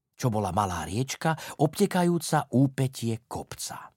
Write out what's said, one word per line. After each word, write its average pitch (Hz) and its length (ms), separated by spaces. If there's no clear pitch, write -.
čo 131 80
bola 101 240
malá 90 320
riečka 131 560
obtekajúca 175 800
úpätie 131 640
kopca. - 720